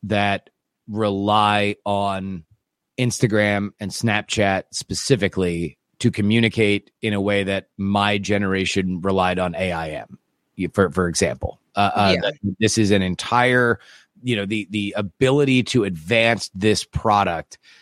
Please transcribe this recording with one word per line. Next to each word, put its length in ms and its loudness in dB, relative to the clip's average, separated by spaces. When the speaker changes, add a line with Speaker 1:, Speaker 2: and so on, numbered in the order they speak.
Speaker 1:
that 460 -2
rely 960 0
on 580 -4
Instagram 680 0
and 100 -8
Snapchat 720 0
specifically 1040 -2
to 120 2
communicate 800 0
in 120 -2
a 80 0
way 240 0
that 320 -4
my 400 0
generation 840 -2
relied 400 0
on 160 -4
A 160 -4
I 200 -6
M, 280 -14
y-, 160 -4
for, 180 2
for 160 0
example. 540 -4
Uh, 200 2
uh, 200 4
Speaker 2:
Yeah. 160 -2
Speaker 1:
th-, 280 -6
this 180 2
is 140 4
an 100 4
entire, 800 2
you 140 -2
know, 100 -2
the, 240 -4
the 280 -4
ability 680 2
to 220 2
advance 680 0
this 300 2
product 720 0